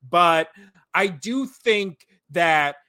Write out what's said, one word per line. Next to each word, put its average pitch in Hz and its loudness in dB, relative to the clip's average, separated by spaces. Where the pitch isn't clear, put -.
But 165 2
I 190 0
do 220 -6
think 202 -4
that 151 0